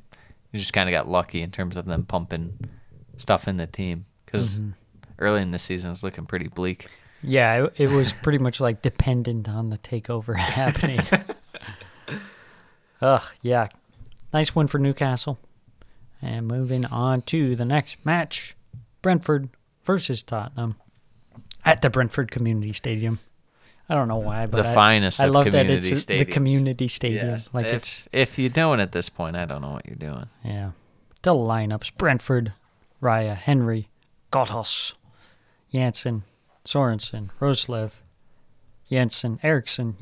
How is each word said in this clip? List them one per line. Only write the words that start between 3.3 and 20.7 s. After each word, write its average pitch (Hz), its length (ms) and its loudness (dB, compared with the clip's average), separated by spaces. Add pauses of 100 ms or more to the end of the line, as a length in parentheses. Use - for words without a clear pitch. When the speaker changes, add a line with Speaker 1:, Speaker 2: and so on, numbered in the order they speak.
Speaker 1:
in 95 80 -2
the 85 100 -4
team, 90 380 -8 (220)
'cause 104 340 -2
Speaker 2:
Mm-hmm. 107 100 -6 (480)
Speaker 1:
early 104 240 2
in 92 80 -2
the 87 80 -4
season 90 300 -4
it 87 60 -6
was 90 100 -8
looking 92 200 -8
pretty 87 220 -6
bleak. 90 400 -4 (340)
Speaker 2:
Yeah, 123 440 4
it, - 140 -2
it 139 120 4
was 139 220 4
pretty 147 260 0
much, 127 220 0
like, 117 200 0
dependent 120 680 0
on 110 220 -4
the 107 80 -6
takeover 113 580 -6
<laughs> - 20 -2
happening. 131 600 0 (100)
Speaker 1:
<laughs> - 240 -2 (1700)
Speaker 2:
Ugh, 131 220 4 (200)
yeah. 120 260 2 (640)
Nice 156 220 2
win 156 120 4
for 143 120 0
Newcastle. 139 600 0 (800)
And 117 280 -6
moving 127 380 -2
on 123 360 0
to 143 320 0
the 120 100 -2
next 135 400 -2
match, 160 520 -2 (460)
Brentford 151 460 2 (360)
versus 175 380 0
Tottenham 113 520 -4 (880)